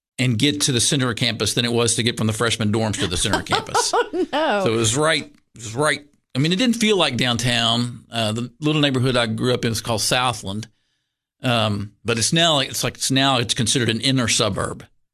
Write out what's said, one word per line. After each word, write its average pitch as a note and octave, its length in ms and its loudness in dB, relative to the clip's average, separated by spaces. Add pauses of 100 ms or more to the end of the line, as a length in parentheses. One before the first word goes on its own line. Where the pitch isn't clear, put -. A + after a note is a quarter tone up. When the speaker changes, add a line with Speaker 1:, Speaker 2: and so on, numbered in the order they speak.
(180)
Speaker 1:
and B2 200 2
get D3 240 0
to C#3+ 100 0
the A#2 80 0
center C3 300 0
of A2 60 -4
campus A2+ 380 -2
than A#2 100 0
it A#2 80 -2
was A#2 220 2
to A#2+ 80 -2
get A#2 160 0
from A2+ 80 0
the A2 60 2
freshman A2 400 0
dorms A2 260 0
to - 80 0
the F2 100 -4
center - 220 0
of - 80 -6
campus. - 520 -2
Speaker 2:
<laughs> A#4+ 40 2 (140)
Oh, F4+ 160 0
no. C4+ 320 0
Speaker 1:
So A3 100 2
it - 20 0
was A2+ 200 0
right, D3+ 280 2
it - 80 -18 (220)
was A2 200 -14
right. C#3+ 300 0 (320)
I B2+ 40 2
mean, D#3+ 120 4
it F#3+ 40 2
didn't A#3+ 200 2
feel G#3+ 200 2
like D3 200 2
downtown. A#2+ 960 0
Uh, A2+ 220 -2
the A#2+ 180 -6 (100)
little D3+ 200 0
neighborhood C3 360 2
I A#2+ 100 2
grew A#2+ 280 0
up A#2 100 -2
in A#2+ 60 0
was A2 100 -4
called A2+ 200 -2
Southland, A#2 640 -2 (800)
um, G#2+ 480 0 (120)
but A#2 140 0
it's A2+ 140 0
now, E3 260 4
it's C3 240 -4
like, B2 140 -2
it's - 160 -4
now, C3+ 260 2
it's A#2 160 -2
considered A#2 340 0
an A2+ 120 -2
inner C3 260 2
suburb. - 580 0 (300)